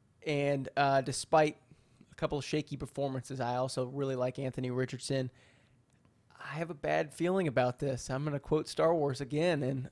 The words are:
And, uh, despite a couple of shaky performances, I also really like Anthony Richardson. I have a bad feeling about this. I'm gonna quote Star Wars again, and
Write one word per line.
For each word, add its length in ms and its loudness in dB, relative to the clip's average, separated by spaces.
And, 520 0
uh, 240 6
despite 560 4
a 40 -20
couple 220 -2
of 80 -4
shaky 320 -2
performances, 640 -6
I 140 0
also 320 -2
really 280 -2
like 240 -2
Anthony 320 -4
Richardson. 580 -2
I 180 -10
have 120 -4
a 60 -10
bad 380 0
feeling 340 2
about 320 2
this. 300 -4
I'm 140 -2
gonna 160 -2
quote 300 0
Star 240 4
Wars 260 0
again, 440 0
and 280 -2